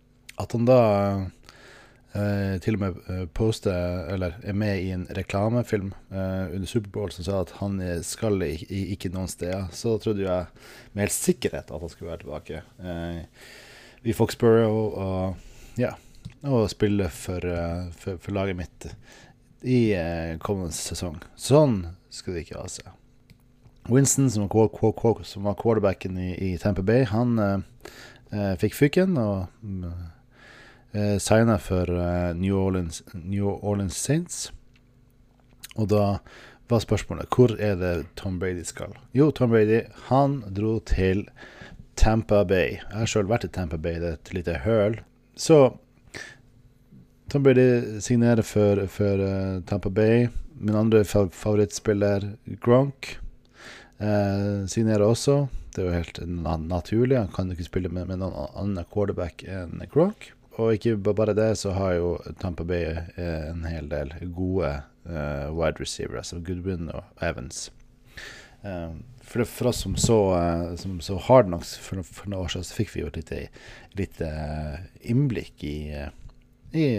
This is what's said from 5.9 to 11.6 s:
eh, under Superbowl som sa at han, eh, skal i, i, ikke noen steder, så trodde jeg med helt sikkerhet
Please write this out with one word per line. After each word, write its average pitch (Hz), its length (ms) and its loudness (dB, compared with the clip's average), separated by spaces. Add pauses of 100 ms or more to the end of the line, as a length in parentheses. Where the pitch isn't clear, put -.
eh, 95 460 -4
under 95 100 -4
Superbowl 101 460 -4
som 85 140 -10
sa 98 160 0
at 87 180 -6
han, 101 220 -2
eh, 87 200 -4
skal 101 400 -2
i, 76 140 -2 (140)
i, 98 260 -4
ikke 95 180 -6
noen 92 160 -4
steder, 92 420 -6
så 113 300 -2
trodde 104 220 -2
jeg 90 240 0 (460)
med 101 100 0
helt 101 80 0
sikkerhet - 580 -2